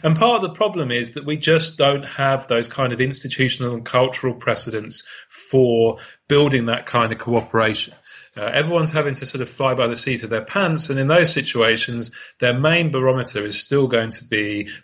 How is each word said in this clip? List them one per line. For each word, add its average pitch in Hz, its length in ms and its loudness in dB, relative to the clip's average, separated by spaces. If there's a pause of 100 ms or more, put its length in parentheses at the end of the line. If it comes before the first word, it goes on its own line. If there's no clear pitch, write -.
And 160 140 4
part 226 260 2
of 190 80 -4
the - 60 -12
problem 180 360 0
is 120 240 -2
that 143 100 -10
we 151 100 -2
just 160 420 2
don't 139 280 2
have 135 420 -2
those 117 220 0
kind 127 240 -2
of 113 80 -4
institutional 127 720 -2
and 117 100 -8
cultural 127 500 0
precedents 110 720 -4 (220)
for 117 720 2 (320)
building 139 380 2
that - 180 -4
kind 117 260 0
of 113 80 -6
cooperation. 113 720 0 (420)
Uh, 104 80 -10
everyone's 156 480 0
having 143 220 0
to 131 120 -10
sort 131 160 -6
of 117 80 -6
fly 135 240 -2
by 120 140 0
the 117 80 -2
seat 117 280 -4
of 107 60 -10
their 110 160 -4
pants, 165 440 -2
and 135 80 -2
in 135 100 0
those 170 260 4
situations, 117 800 0 (280)
their 123 180 2
main 160 320 2
barometer 131 560 0
is 104 160 2
still 139 260 2
going 113 220 0
to - 140 -8
be 104 460 -4 (140)